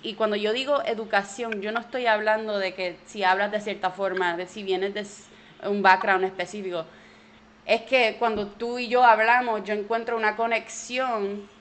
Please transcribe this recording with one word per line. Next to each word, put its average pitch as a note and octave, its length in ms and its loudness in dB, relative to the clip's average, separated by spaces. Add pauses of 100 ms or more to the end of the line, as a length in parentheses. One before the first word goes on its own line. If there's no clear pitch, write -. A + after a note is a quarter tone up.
Y A3 120 -6
cuando G#3+ 200 0
yo G#3+ 180 0
digo C4+ 320 0
educación, G#3+ 760 -4
yo G#3+ 100 -4
no A3+ 80 -2
estoy B3 260 -4
hablando G#3+ 540 2
de F#3 140 -2
que F3+ 320 -6
si G3+ 180 -8
hablas G3 280 4
de G#3 100 -2
cierta F#3+ 300 -4
forma, F#3 440 -2
de F3+ 120 -6
si G#3 160 -12
vienes F#3+ 300 -2
de G#3 80 -6
s-, G3+ 220 -14 (400)
un G3+ 180 0
background F#3 440 4
específico. F3+ 600 -6 (800)
Es A3+ 180 2
que A3+ 360 2
cuando G#3+ 280 0
tú A#3+ 320 -6
y B3 80 -4
yo B3 160 4
hablamos, A3+ 600 4
yo G#3 100 -4
encuentro A3+ 440 -2
una G#3+ 180 0
conexión A3+ 1120 -4 (140)